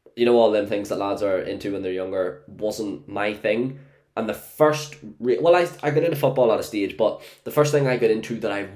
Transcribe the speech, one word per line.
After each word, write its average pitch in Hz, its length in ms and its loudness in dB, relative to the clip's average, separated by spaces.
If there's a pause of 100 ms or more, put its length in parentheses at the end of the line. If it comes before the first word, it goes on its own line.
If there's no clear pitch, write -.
(160)
You 120 100 2
know, 120 120 6
all 113 140 6
them 104 160 2
things 104 220 -4
that 95 100 -4
lads 98 220 -4
are 95 180 0
into 98 340 -6
when 98 80 -6
they're 95 100 -4
younger 92 560 -4
wasn't 104 640 -6
my 101 240 -2
thing. 113 460 -2 (360)
And 113 120 -4
the 107 60 -4
first, - 640 0 (240)
re-, 120 200 0
well, 170 160 6
I, 170 120 2 (160)
I 147 80 0
got 151 120 2
into 165 120 -2
football 127 360 2
at 98 80 2
a 95 40 -4
stage, 98 320 -4
but - 260 0 (220)
the 117 80 -10
first 147 220 2
thing 139 140 4
I 123 100 2
got 113 120 4
into 110 300 -2
that 107 120 -4
I 101 240 -4